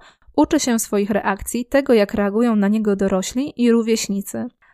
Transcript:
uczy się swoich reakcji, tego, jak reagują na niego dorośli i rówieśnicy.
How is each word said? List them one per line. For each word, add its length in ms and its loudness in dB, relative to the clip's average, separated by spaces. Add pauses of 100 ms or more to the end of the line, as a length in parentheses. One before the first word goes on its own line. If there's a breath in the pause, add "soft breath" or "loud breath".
(360 soft breath)
uczy 240 2
się 180 0
swoich 320 -2
reakcji, 540 -4
tego, 280 2
jak 220 2
reagują 420 0
na 120 2
niego 280 0
dorośli 680 -2
i 100 6
rówieśnicy. 720 -2 (280 soft breath)